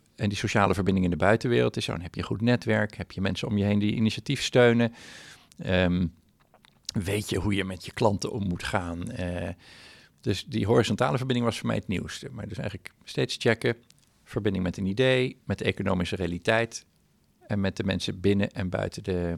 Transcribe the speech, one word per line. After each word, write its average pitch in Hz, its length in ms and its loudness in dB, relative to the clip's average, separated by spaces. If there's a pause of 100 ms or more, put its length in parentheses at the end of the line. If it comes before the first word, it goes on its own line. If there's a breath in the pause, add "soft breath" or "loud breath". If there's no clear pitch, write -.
(160)
en 107 140 0
die 101 80 -4
sociale 101 360 2
verbinding 95 320 2
in 87 60 2
de 85 60 0
buitenwereld 117 600 2
is 104 80 -4
zo. 110 60 -4
Dan 101 100 -6
heb 90 140 -12
je - 60 -6
een - 60 -4
goed 104 140 -2
netwerk, 110 560 2
heb - 140 -10
je - 100 -6
mensen 95 260 -2
om 104 100 0
je 101 60 4
heen 101 160 4
die 107 160 0
initiatief 113 460 -2
steunen. 117 520 6 (640 loud breath)
Ehm, 90 480 2 (1000)
weet 101 260 -4
je 104 100 0
hoe 101 160 0
je 98 80 0
met 92 220 -8
je - 80 -12
klanten 104 380 2
om 101 160 -4
moet 87 160 -4
gaan. 87 480 -4
Eh, 87 380 -4 (720 soft breath)
dus 101 240 -2
die 110 200 -2
horizontale 123 520 2
verbinding 123 300 0
was 113 100 -2
voor - 100 -6
mij 110 80 0
het 104 120 -6
nieuwste. - 440 -6
Maar 107 160 -10
dus 107 100 -10
eigenlijk - 340 -8 (120)
steeds - 360 -4
checken: 117 360 2 (480)
verbinding 101 400 0
met 90 140 -2
een 101 80 -2
idee, 127 580 2
met - 140 -2
de - 60 -8
economische 95 520 0
realiteit 95 680 0 (640)
en 104 140 -2
met 95 160 0
de 101 60 -2
mensen 95 360 -2
binnen 101 320 2
en 90 180 -4
buiten - 340 -4
de 87 340 -2